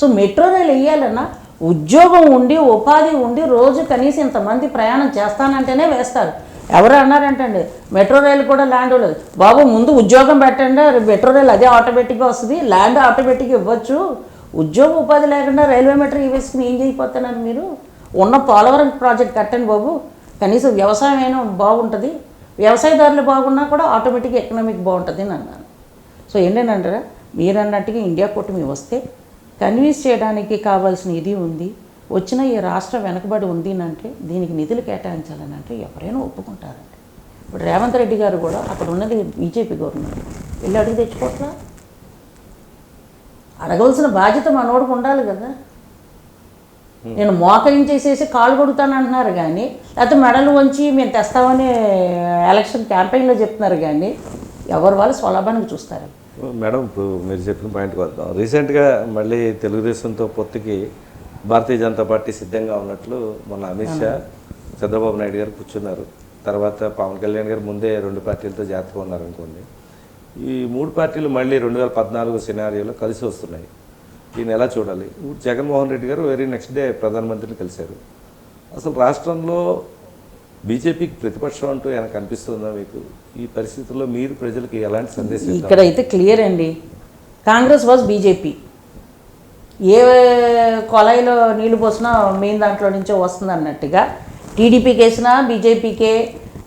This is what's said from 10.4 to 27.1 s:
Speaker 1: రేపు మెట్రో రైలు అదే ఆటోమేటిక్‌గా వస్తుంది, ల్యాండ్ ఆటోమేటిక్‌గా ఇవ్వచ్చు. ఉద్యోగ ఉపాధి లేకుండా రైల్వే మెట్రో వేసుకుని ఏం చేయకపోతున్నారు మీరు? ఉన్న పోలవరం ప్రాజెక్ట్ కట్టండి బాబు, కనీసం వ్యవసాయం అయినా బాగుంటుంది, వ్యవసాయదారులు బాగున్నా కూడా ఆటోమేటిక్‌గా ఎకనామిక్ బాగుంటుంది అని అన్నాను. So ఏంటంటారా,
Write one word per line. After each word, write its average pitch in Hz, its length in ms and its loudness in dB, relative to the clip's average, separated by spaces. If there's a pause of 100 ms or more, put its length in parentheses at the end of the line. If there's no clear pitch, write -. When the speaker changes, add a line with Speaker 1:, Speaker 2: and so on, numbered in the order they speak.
Speaker 1:
రేపు 247 140 4
మెట్రో 220 280 4
రైలు 269 180 6
అదే 220 160 6
ఆటోమేటిక్‌గా 240 600 4
వస్తుంది, 247 340 -2
ల్యాండ్ 226 380 4
ఆటోమేటిక్‌గా 254 600 2
ఇవ్వచ్చు. 233 580 -2 (380)
ఉద్యోగ 165 380 2
ఉపాధి 294 340 4
లేకుండా 285 400 2
రైల్వే 269 280 4
మెట్రో 285 260 0
వేసుకుని 262 480 -2
ఏం 247 120 -2
చేయకపోతున్నారు 254 560 -4
మీరు? 254 400 -6 (400)
ఉన్న 202 200 4
పోలవరం 269 520 6
ప్రాజెక్ట్ 240 480 0
కట్టండి 226 300 -2
బాబు, 220 340 -2 (400)
కనీసం 240 300 2
వ్యవసాయం 214 480 2
అయినా 262 240 -2
బాగుంటుంది, 214 720 0 (460)
వ్యవసాయదారులు 285 640 4
బాగున్నా 269 420 2
కూడా 294 200 0
ఆటోమేటిక్‌గా 247 540 0
ఎకనామిక్ 220 400 -4
బాగుంటుంది 180 440 -4
అని 202 80 -6
అన్నాను. - 320 -12 (680)
So 208 60 0
ఏంటంటారా, 202 640 0 (340)